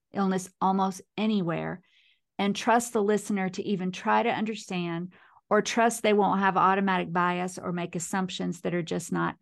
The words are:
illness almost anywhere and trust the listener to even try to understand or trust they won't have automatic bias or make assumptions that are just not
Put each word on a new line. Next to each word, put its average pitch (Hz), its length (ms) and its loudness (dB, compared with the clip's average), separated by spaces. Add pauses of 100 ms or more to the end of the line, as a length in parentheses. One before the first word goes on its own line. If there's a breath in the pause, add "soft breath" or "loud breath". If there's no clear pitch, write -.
(140)
illness 190 360 0 (100)
almost 190 420 0 (160)
anywhere 175 640 -2 (560 soft breath)
and 196 180 0
trust 233 380 2
the 214 100 2
listener 202 460 0
to - 140 -8
even 185 280 -2
try 214 320 0
to 233 60 0
understand 180 840 -4 (380 soft breath)
or 208 100 6
trust 226 400 2
they 214 120 4
won't 196 260 4
have 190 160 4
automatic 185 560 2
bias 180 480 0
or 180 140 -6
make 175 220 -4
assumptions 185 680 -4
that 175 120 -2
are 175 80 0
just 175 300 -4
not 170 300 -2